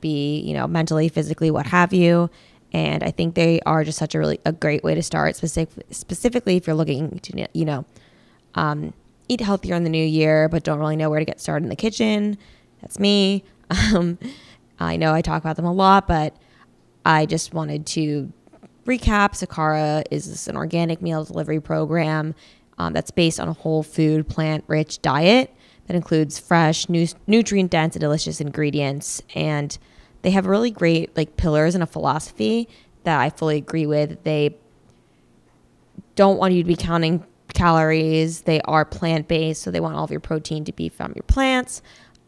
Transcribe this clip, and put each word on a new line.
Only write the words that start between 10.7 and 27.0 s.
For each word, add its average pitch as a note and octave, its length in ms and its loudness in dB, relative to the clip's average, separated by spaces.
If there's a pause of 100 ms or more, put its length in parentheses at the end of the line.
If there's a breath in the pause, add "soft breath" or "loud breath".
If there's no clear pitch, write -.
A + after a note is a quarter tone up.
really D3+ 160 -2
know D#3 120 0
where D3+ 120 0
to D#3 60 0
get - 140 -10
started D3+ 260 -4
in A#2+ 40 -6
the - 60 -6
kitchen. G#3+ 600 -2 (460 soft breath)
That's - 180 -14
me. G3+ 500 4
<laughs> - 40 -20 (400 soft breath)
Um, F3 240 2 (640 loud breath)
I E3 180 -2
know D#3+ 160 2
I D#3+ 80 2
talk D#3+ 220 -2
about D#3+ 120 -4
them E3+ 100 -4
a E3+ 60 0
lot, F#3+ 360 6
but D#3 280 0 (720 soft breath)
I D#3 220 4
just D#3+ 260 -4
wanted D3+ 320 -6
to D3 480 -4 (520)
recap. G#3+ 480 2
Sakara D#3 760 -2
is - 380 -8
an - 100 -6
organic E3 440 -2
meal D#3+ 220 -2
delivery D#3 380 -4
program, D#3 720 -2 (460 soft breath)
um, E2 120 -4
that's D#2 200 -4
based E3 280 0
on - 80 -4
a D#3+ 60 -4
whole D#3 300 -2
food, D#3 440 0
plant-rich D#3 760 -4
diet F3 500 4 (340 soft breath)
that - 80 -4
includes D#3 440 0
fresh, E3 500 2
nu-, E3+ 180 2 (200)